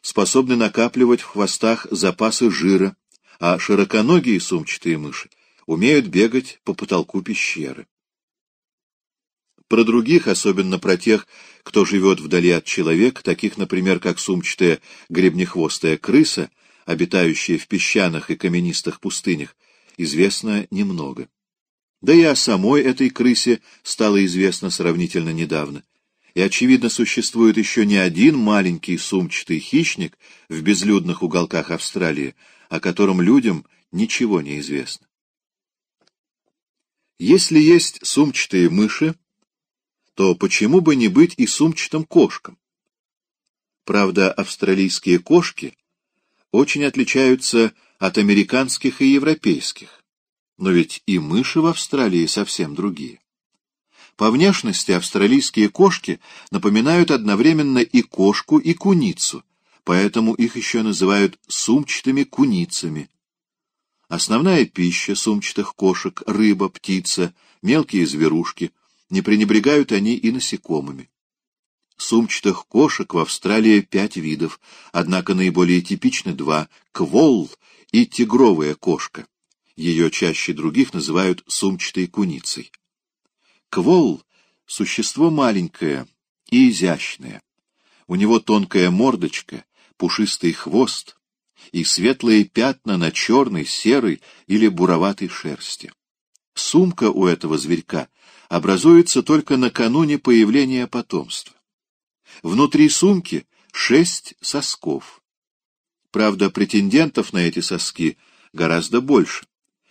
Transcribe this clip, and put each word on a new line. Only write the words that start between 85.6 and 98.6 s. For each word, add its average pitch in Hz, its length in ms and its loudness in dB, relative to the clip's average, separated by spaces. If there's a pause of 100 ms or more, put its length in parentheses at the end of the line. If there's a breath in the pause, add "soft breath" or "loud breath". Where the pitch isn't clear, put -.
и 127 200 6
изящное. 85 720 -4 (640)
У 90 80 -6
него 107 240 2
тонкая 98 500 0
мордочка, 101 760 -2 (320)
пушистый 90 560 -2
хвост - 640 -4 (540 soft breath)
и 82 120 -4
светлые 110 640 2
пятна 113 520 -4
на 82 140 -2
чёрной, 113 540 0
серой 110 560 0 (260 soft breath)
или 107 200 2
буроватой 90 600 0
шерсти. - 640 -14 (600)
Сумка 170 580 2
у 95 140 0
этого 80 320 0
зверька 78 500 -4 (420 soft breath)
образуется 131 760 4